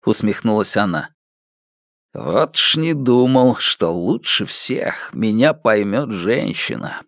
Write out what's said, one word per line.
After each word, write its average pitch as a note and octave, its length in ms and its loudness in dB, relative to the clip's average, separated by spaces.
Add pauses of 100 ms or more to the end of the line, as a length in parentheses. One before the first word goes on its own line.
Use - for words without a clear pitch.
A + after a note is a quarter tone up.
усмехнулась G#2+ 640 0
она. F2+ 360 -2 (1000)
"Вот A2 420 -2
ж - 220 2
не D#3+ 160 -2
думал, B2+ 640 4
что - 380 -2
лучше G2 520 -2
всех - 680 -2
меня A2+ 400 2
поймет A2 580 0
женщина" - 960 -4